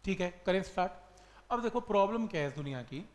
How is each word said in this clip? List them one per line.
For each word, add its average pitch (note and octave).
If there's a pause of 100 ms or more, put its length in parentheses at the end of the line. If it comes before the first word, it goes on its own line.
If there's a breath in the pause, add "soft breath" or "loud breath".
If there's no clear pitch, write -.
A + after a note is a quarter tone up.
ठीक F#3+
है, F3+
करें F#3+
start। F#3 (580 loud breath)
अब A#3+
देखो A#3
problem G#3+
क्या E3+
है C#3+
इस C3
दुनिया C#3
की? C3